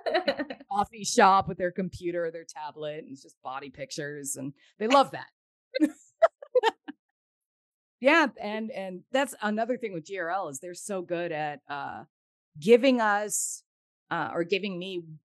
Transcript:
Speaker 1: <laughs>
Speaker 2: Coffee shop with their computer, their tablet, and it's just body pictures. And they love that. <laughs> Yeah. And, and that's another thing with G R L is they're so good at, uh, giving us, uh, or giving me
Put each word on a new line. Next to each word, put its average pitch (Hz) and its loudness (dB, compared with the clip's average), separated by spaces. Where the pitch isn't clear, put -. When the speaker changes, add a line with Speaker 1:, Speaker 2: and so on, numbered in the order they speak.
Speaker 1:
<laughs> - -6
Speaker 2:
Coffee 202 -2
shop 196 6
with 185 -6
their 180 -2
computer, 175 -4
their 165 -16
tablet, 151 -10
and 135 -16
it's 135 -18
just - -20
body 135 -10
pictures. 143 -8
And 135 -8
they 214 -2
love 269 6
that. 135 -12
<laughs> 302 4
Yeah. 294 6
And, 220 -6
and 185 -8
that's 269 0
another 220 -2
thing 226 -6
with 160 -8
G 196 -10
R 165 -4
L 185 -4
is - -10
they're 175 -12
so 190 -8
good 170 -4
at, 151 -4
uh, 139 -8
giving 240 6
us, 208 -2
uh, 160 -4
or 170 -2
giving 185 -2
me 180 -8